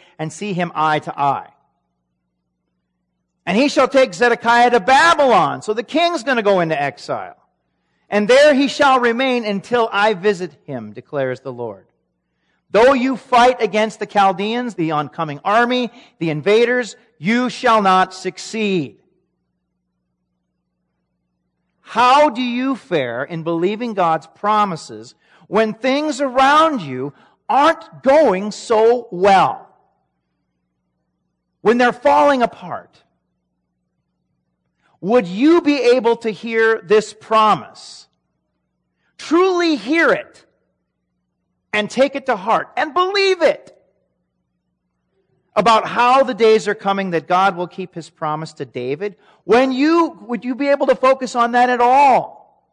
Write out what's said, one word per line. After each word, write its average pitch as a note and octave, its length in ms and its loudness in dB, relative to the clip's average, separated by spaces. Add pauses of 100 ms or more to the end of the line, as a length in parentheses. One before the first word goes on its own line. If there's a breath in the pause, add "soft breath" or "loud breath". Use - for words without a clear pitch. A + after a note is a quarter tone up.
(180 soft breath)
and D#3 140 -8
see G#3 200 -10
him E3+ 220 -4
eye D3+ 260 0
to - 180 -12
eye. C3 340 -4 (1900)
And F3+ 120 -2
he C#4 120 2
shall C4 200 0
take C4 260 2
Zedekiah A#3+ 560 2
to A#3+ 100 2
Babylon," B3+ 840 2
so G#3+ 120 -4
the A#3 80 -6
king's E4+ 400 -2
gonna A#3+ 200 -2
go G3 180 2
into D#3+ 200 -2
exile. B2+ 560 -8 (760)
"And G#3 180 -2
there C#4+ 260 6
he C4+ 140 0
shall C4 320 2
remain A#3+ 440 -2
until A3+ 460 -2
I G#3 220 0
visit F3+ 400 -4 (120)
him," A2+ 280 -12
declares B2+ 480 -6
the C3+ 120 -14
Lord. A2 360 -12 (840)
"Though A#3+ 220 4
you C4 240 -2
fight B3+ 440 2
against G#3+ 380 -4
the G#3 80 -8
Chaldeans, G3+ 680 -2
the D#3+ 180 -4
oncoming D3 520 -6
army, A#3+ 460 0 (280 loud breath)
the E3 100 -4
invaders, A3 640 0 (240 soft breath)
you A#3+ 300 -2
shall A3+ 320 0
not F#3 320 2
succeed." F#3 880 -6 (2750)
How C4 500 4
do A#3 120 -6
you B3 320 -4
fare C3 480 -4
in E3 220 -8
believing G3+ 500 -4
God's E3 320 -2
promises F3+ 880 -6 (320 soft breath)
when A3 260 -2
things C#4 480 -4
around C#4 640 2
you C3+ 300 -8 (360 soft breath)
aren't C#4+ 540 -2
going A3+ 480 2
so A3+ 600 0
well? F3+ 560 2 (1900)
When A#3 180 2
they're A#3+ 140 2
falling C#4+ 500 2
apart? - 640 -8 (2000)
Would G#3 280 0
you D4 320 2
be C#4+ 200 0
able A#3 360 2
to A3+ 140 -6
hear A3+ 500 -2
this G#3+ 340 -2
promise? G#3 920 -2 (1080)
Truly F4 600 0
hear C4+ 340 0
it - 340 -6 (1300)
and G#3 160 -4
take C#4 280 -2
it C#4 100 -12
to B3 100 -2
heart G#3 400 -4
and C#4+ 180 -4
believe F#4+ 480 0
it - 300 -2 (1800)
about G#3+ 320 4
how B3 360 2
the A#3 120 -2
days A3 340 2
are G3+ 60 -2
coming G3 360 -4
that D#3+ 160 -4
God F#3 300 0
will F3 120 -6
keep - 260 -14
his D#3+ 160 -16
promise D#3 440 -8
to D3 100 -10
David? C#3 520 -8 (280 soft breath)
When B3+ 280 2
you, D#4 360 0 (140)
would A3+ 220 -10
you B3 100 -6
be C#4 140 -4
able C#4+ 180 0
to C4 100 2
focus C4 400 0
on A#3 160 0
that B3 180 2
at B3 100 0
all? B3+ 920 2